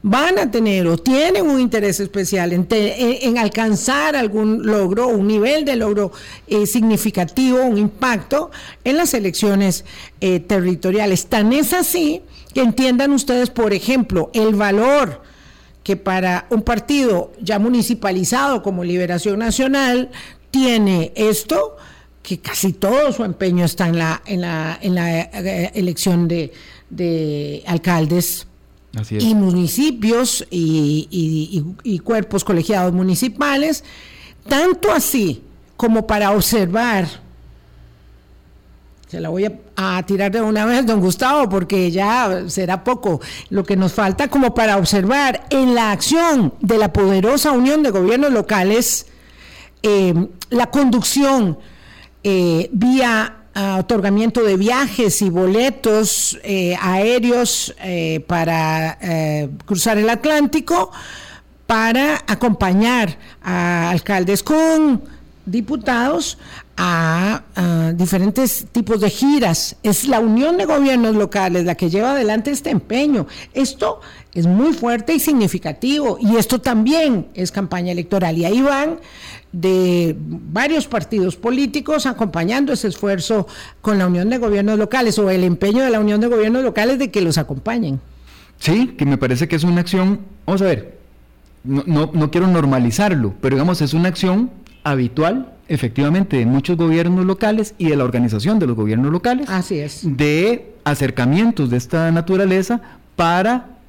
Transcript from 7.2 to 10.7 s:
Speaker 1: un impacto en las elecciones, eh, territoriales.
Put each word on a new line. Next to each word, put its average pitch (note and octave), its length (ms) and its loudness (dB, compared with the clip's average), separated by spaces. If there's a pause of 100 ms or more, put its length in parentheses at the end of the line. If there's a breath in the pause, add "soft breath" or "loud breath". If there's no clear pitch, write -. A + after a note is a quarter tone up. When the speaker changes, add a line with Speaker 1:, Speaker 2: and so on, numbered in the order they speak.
Speaker 1:
un A#3+ 160 2
impacto B3 720 -2 (340 loud breath)
en C4 120 0
las E4+ 180 0
elecciones, G3 680 0 (360 loud breath)
eh, F#3 200 2
territoriales. F#3 840 0